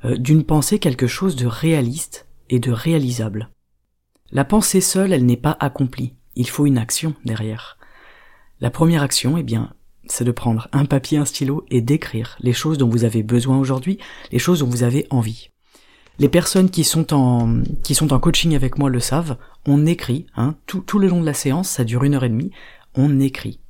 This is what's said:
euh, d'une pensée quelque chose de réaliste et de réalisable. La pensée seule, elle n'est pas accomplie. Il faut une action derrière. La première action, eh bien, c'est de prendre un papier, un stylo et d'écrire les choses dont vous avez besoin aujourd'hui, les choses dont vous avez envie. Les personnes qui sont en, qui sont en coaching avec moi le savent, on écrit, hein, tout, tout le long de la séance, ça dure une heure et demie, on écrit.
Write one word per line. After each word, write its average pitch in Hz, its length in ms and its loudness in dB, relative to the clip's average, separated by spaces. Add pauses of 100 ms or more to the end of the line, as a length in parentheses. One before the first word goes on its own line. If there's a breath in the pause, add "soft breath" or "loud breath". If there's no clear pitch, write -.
euh, 120 140 -2
d'une 143 260 4
pensée 156 360 2
quelque 131 280 0
chose 185 280 -2
de 123 100 -2
réaliste 139 800 -2 (220)
et 127 100 2
de 123 120 -2
réalisable. 117 800 -2 (800)
La 135 140 0
pensée 202 360 2
seule, 190 320 0
elle 127 120 2
n'est 120 120 4
pas 143 220 0
accomplie. 131 560 -4 (200)
Il 123 140 -2
faut 147 160 0
une 135 120 4
action 139 360 -4 (120)
derrière. 110 520 -8 (840 soft breath)
La 123 100 -2
première 160 340 2
action, 135 340 -2
eh 160 60 -4
bien, 113 300 -4 (340)
c'est - 160 -6
de 123 80 0
prendre 117 400 -2
un 143 140 2
papier, 139 320 0
un 147 80 0
stylo 143 440 -4
et 123 120 0
d'écrire 117 580 -4
les 123 140 0
choses 156 240 -2
dont 127 120 2
vous 113 140 2
avez 110 200 0
besoin 120 360 2
aujourd'hui, 135 400 -2 (320 loud breath)
les 123 80 0
choses 175 200 2
dont 131 100 0
vous 123 140 0
avez 123 260 0
envie. 113 400 -2 (720 soft breath)
Les 143 100 6
personnes 185 400 4
qui 170 140 0
sont - 300 0
en, 120 500 2 (200)
qui 143 120 -2
sont 147 180 2
en 123 60 4
coaching 165 360 2
avec 127 220 0
moi 139 120 2
le 123 100 0
savent, 143 380 -2 (280 soft breath)
on 147 200 4
écrit, 165 500 -2
hein, 131 200 -2 (120)
tout, 185 140 -6
tout 208 180 -2
le 196 80 4
long 175 140 2
de 160 40 0
la 147 80 -2
séance, 151 360 -2
ça - 140 -2
dure 120 200 0
une 143 100 2
heure 131 100 0
et 123 60 0
demie, 131 220 -2 (420 loud breath)
on 139 260 2
écrit. 135 500 -4